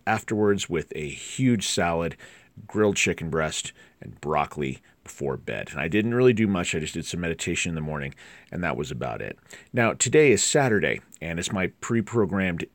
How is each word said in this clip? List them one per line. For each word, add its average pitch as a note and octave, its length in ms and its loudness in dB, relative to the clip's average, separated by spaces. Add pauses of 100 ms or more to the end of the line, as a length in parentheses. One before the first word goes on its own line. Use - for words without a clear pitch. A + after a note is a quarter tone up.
afterwards G#2 640 0
with D#2+ 260 -2
a D2+ 120 -6
huge A#2+ 600 0
salad, E2+ 480 0 (500)
grilled G#2 300 2
chicken E2 340 -2
breast, D#2 440 -2 (280)
and - 200 -16
broccoli D2 600 -2 (220)
before C2+ 340 -6
bed. A1 340 -8
And D2+ 80 -8
I D2 80 -2
didn't G#2+ 280 0
really B2+ 180 6
do A2 140 2
much. F2+ 260 0
I E2+ 60 -2
just D#2 160 -6
did E2 100 -6
some E2 140 -6
meditation E2+ 500 -4
in E2 60 -4
the D#2+ 60 -4
morning, D2 340 -6 (360)
and F2 120 -6
that D#2 120 0
was C2+ 140 -4
about A#1+ 320 -6
it. G1+ 160 -10 (340)
Now, A#2 220 2
today D3 380 6
is G2 120 6
Saturday, G#2+ 560 2 (220)
and E2 160 -6
it's F2+ 140 -4
my F#2 160 0 (120)
pre-programmed G2 960 0